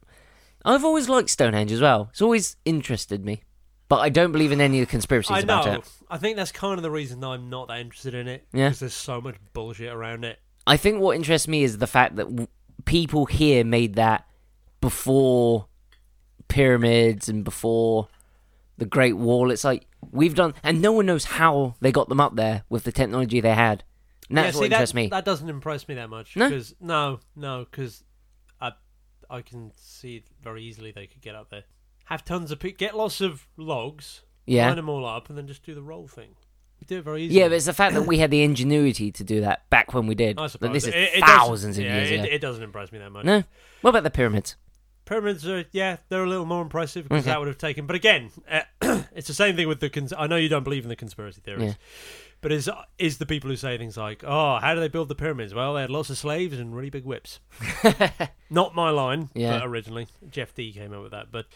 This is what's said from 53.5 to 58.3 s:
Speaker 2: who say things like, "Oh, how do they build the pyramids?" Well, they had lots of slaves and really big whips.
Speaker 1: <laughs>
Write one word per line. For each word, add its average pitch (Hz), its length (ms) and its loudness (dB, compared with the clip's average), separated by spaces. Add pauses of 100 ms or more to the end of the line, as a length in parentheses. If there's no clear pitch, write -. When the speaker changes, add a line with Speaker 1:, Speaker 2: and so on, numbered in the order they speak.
Speaker 2:
who 131 60 -6
say 123 220 -8
things 110 180 -12
like, 107 280 -10
"Oh, 143 360 0
how 147 140 2
do 165 60 -2
they 160 80 -2
build 156 200 -4
the 139 80 -8
pyramids?" 127 380 -6
Well, 131 200 -4
they 143 80 -4
had 123 80 -8
lots 147 180 -6
of 135 100 -8
slaves 151 400 -6
and 117 160 -12
really 131 140 -10
big 135 160 -12
whips. 127 360 -14 (420)
Speaker 1:
<laughs> - 680 0